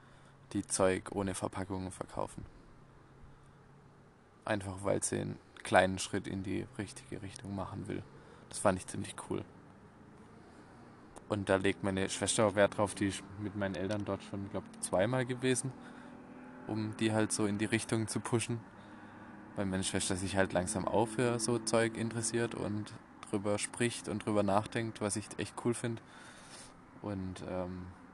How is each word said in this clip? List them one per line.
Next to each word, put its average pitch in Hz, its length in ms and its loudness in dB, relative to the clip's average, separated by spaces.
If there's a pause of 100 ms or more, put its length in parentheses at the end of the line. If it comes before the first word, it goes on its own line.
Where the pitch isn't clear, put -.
(540)
die 101 140 0
Zeug 95 440 4
ohne 98 220 0
Verpackungen 92 580 -4
verkaufen. - 540 -8 (2000)
Einfach, 98 380 0
weil 98 200 2
sie 101 160 0
einen 101 200 -4 (240)
kleinen 95 360 8
Schritt - 280 -4
in 95 160 -2
die 98 240 -4 (100)
richtige - 440 -8
Richtung 98 340 -8
machen 98 320 -6
will. 98 160 -4 (460)
Das - 100 -10
fand 92 180 6
ich - 100 -8
ziemlich - 280 -6 (140)
cool. 98 140 -2 (1800)
Und 104 220 0
da 95 80 8
legt 95 260 2
meine 95 260 2
Schwester - 360 4
auch 98 100 4
Wert 101 220 8
drauf, 101 180 2
die 101 120 2
ist 95 160 -2 (160)
mit 104 160 -6
meinen 98 200 -2
Eltern 98 300 -2
dort 98 180 -2
schon, 98 280 -6
glaub, 95 120 -4 (160)
zweimal 120 460 2
gewesen, 127 480 0 (920)
um 107 300 -2
die 110 140 4
halt 107 220 4
so 110 120 2
in 101 120 2
die 107 80 2
Richtung 110 420 2
zu 107 140 -2
pushen. 117 400 0 (960)
Weil 104 80 0
meine 95 180 0
Schwester 98 320 0
sich 95 220 -2
halt 92 160 6
langsam 90 340 2
auch 110 200 4
für 120 320 2
so 117 200 2
Zeug 113 380 2
interessiert 113 580 0
und 104 380 -4 (360)
drüber 104 280 2
spricht - 500 -2
und 110 180 -2
drüber 107 180 4
nachdenkt, 110 580 2
was 104 160 0
ich 104 80 -4 (120)
echt - 160 -4 (120)
cool 120 80 4
find. 117 280 -4 (1000)
Und, 95 480 -6
ähm, 90 380 -4 (260)